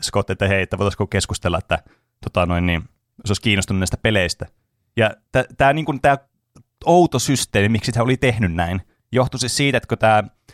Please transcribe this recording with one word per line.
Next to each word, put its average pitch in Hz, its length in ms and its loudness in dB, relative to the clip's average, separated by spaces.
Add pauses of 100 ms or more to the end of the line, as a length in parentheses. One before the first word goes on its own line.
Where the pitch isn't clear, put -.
Scott, - 280 -2
että 98 180 -2
hei, 95 140 0
että 92 160 -6
voitaisko 101 280 -2
keskustella, 90 520 -4
että 85 200 -4 (460)
tota 90 220 -2
noin 87 200 0
niin, 85 160 0 (420)
se - 60 -4
olisi 101 120 -4
kiinnostunut 101 380 0
näistä 90 160 -4
peleistä. 101 500 -2 (500)
Ja 110 140 2 (220)
tä-, 127 120 2 (120)
tää, 139 160 4
niin 156 120 -2
kuin, 139 160 -4
tää 139 180 2 (680)
outo 170 340 4
systeemi, 107 500 0
miksi 113 240 0
se 117 100 0
oli 131 140 0
tehnyt 107 380 0
näin, 85 260 -2 (320)
johtui 127 280 0
siis 127 160 -4
siitä, 139 200 0
että 117 120 -4
kun 117 100 -2
tää, 107 260 4 (300)